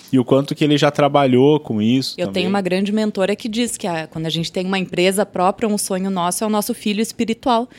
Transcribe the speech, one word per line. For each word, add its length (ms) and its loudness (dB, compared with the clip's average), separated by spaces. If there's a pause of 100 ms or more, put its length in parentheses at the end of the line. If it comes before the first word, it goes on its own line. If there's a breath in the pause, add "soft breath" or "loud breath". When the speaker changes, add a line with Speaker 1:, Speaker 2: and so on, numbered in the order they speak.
(120 loud breath)
Speaker 1:
e 60 4
o 60 4
quanto 300 2
que 80 -2
ele 160 4
já 120 4
trabalhou 680 4
com 220 -4
isso 340 0
Speaker 2:
Eu 100 -4
Speaker 1:
também. 160 -2
Speaker 2:
tenho 60 0
uma 120 0
grande 320 -2
mentora 440 0
que 120 -8
diz 280 -4
que 100 -8
a, 200 -4
quando 200 -8
a 40 -4
gente 200 -4
tem 160 -4
uma 120 -2
empresa 480 0
própria, 420 0
um 100 0
sonho 320 -4
nosso 340 -2
é 20 -2
o 40 -2
nosso 240 -2
filho 280 -2
espiritual, 680 -2 (100)